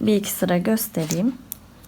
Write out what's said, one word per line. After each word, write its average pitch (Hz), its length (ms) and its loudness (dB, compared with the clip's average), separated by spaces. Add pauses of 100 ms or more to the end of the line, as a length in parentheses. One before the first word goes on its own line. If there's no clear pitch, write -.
bir 214 160 4
iki 202 140 -2
sıra 180 280 0
göstereyim. 180 760 0 (540)